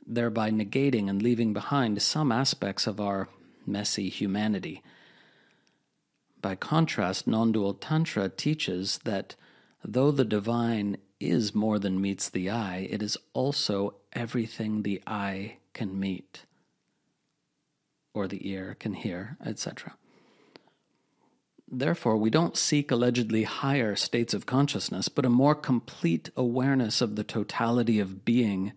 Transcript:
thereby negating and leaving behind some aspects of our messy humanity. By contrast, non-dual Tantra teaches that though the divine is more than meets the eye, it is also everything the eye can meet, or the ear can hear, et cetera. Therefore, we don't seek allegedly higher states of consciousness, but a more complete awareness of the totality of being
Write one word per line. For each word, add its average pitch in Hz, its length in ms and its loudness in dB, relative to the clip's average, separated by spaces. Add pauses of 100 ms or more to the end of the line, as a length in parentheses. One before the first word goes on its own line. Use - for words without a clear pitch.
thereby 113 420 0
negating 110 580 2
and 98 140 0
leaving 113 320 2
behind 107 480 0
some 151 300 2
aspects 113 560 0
of 98 120 -4
our 98 280 -2 (400)
messy 101 420 -2
humanity. 104 720 -2 (1600)
By 95 140 -2
contrast, 120 720 0
non-dual 110 480 2
Tantra 156 540 0
teaches 95 760 -2
that 101 320 -4 (500)
though 127 240 4
the 139 160 4
divine 107 720 0 (220)
is 107 340 2
more 107 240 2
than 98 240 0
meets 98 280 -2
the 92 200 -2
eye, 98 400 -4
it 104 140 -4
is 104 140 -4 (160)
also 107 640 0 (180)
everything 110 680 -2
the 98 240 -2
eye 101 520 -6 (160)
can 98 260 -4
meet, - 460 -6 (1700)
or 101 140 -2
the 98 220 -6
ear 95 300 -8
can 104 140 -6
hear, 98 500 -6
et 110 160 -6
cetera. - 360 -10 (1800)
Therefore, 131 460 0
we 110 140 2
don't 160 260 2
seek 147 320 0
allegedly 117 540 2
higher 120 520 0
states - 380 0
of 101 140 -4
consciousness, 117 600 0
but - 160 0
a 123 40 4
more 135 240 6
complete - 840 0
awareness 127 640 2
of 107 160 0
the 107 60 -4
totality 117 760 2
of 95 260 -4
being 104 520 2